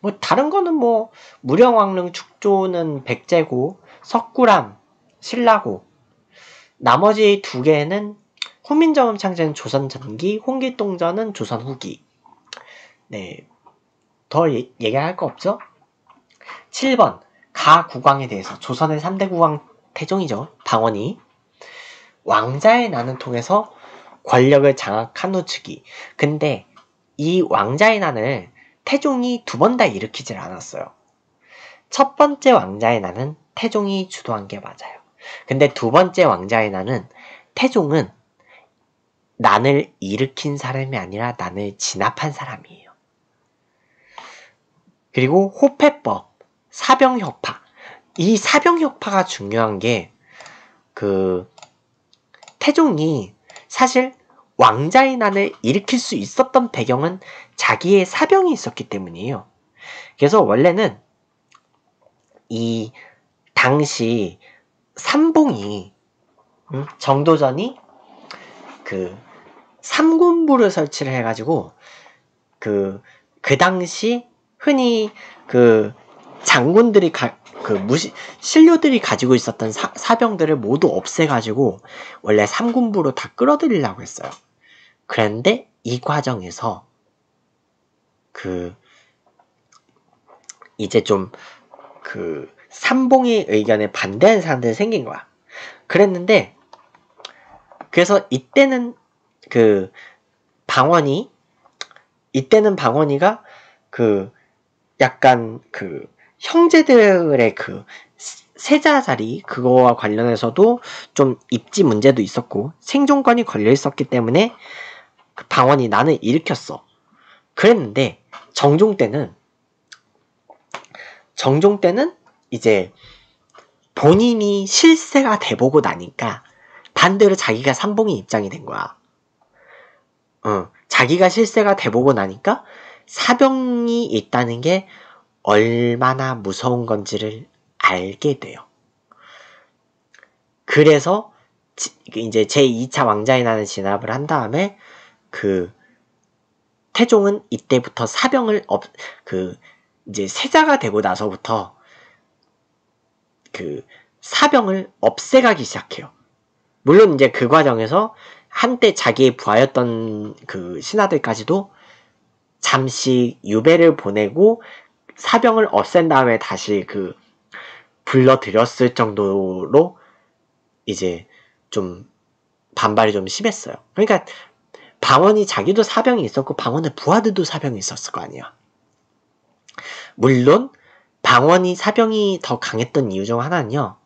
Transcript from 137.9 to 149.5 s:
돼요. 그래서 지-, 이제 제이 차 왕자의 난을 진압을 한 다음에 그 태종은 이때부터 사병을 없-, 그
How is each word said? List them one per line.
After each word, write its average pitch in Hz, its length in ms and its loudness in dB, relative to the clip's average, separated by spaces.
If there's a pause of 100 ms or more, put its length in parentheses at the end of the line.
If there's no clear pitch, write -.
돼요. - 280 -18 (2000)
그래서 151 640 4 (420)
지-, - 220 -12 (200)
이제 110 300 0
제이 127 440 0
차 139 160 0
왕자의 117 380 0
난을 110 200 -2
진압을 98 460 -6
한 131 160 -6
다음에 151 500 -4 (540)
그 95 420 -4 (1200)
태종은 208 560 2
이때부터 - 560 -4
사병을 233 640 -2
없-, - 260 -6 (320)
그 92 320 -8 (540)